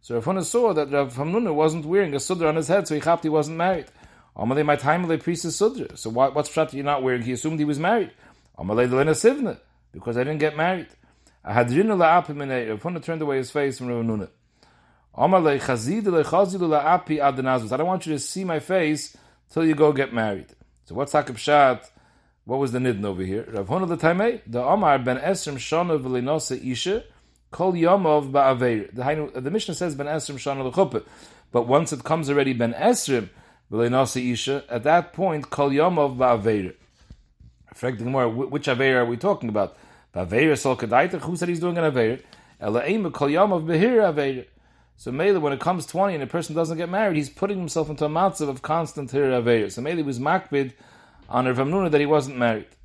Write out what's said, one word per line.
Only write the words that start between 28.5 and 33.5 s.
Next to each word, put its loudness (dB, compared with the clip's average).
The -8
Hainu, -2
the -6
Mishnah -2
says -4
ben -6
Esrim -6
Shana -6
L'Chuppah. 0
But 2
once 4
it -10
comes -2
already 2
ben 0
Esrim 0